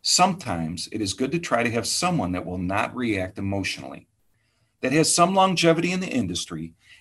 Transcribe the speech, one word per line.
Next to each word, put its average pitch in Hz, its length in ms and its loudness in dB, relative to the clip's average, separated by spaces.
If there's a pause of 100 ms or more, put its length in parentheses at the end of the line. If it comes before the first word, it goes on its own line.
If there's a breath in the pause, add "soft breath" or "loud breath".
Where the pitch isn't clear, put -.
Sometimes 92 880 0
it 110 100 -4
is 98 140 -4
good 131 160 -2
to 170 80 0
try 120 240 0
to 120 80 0
have 113 160 -2
someone 135 460 0
that 90 120 -4
will 90 140 -6
not 95 360 -2
react 101 440 -4
emotionally, 98 680 -6 (720)
that 127 100 0
has 151 220 4
some 175 200 4
longevity 175 580 4
in 185 100 -2
the 185 60 -4
industry 85 680 -4 (260 soft breath)